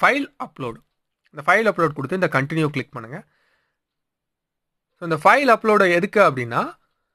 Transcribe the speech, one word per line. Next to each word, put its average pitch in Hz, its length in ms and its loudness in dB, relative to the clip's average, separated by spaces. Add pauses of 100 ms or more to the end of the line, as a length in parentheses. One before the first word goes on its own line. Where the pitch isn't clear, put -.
ஃபைல் 262 320 0 (100)
அப்லோடு. 123 320 -12 (560)
இந்த 147 140 -14
ஃபைல் 202 280 2
அப்லோட் 160 200 0
கொடுத்து, 139 220 -8
இந்த 180 160 -2
கண்டினியூ 151 360 -2
கிளிக் 139 240 -8
பண்ணுங்க. 127 320 -16 (1800)
So, 170 100 -10
இந்த 160 60 -2
ஃபைல் 226 420 4
அப்லோடு 208 340 2
எதுக்கு 175 300 0
அப்படின்னா, 139 540 -2 (400)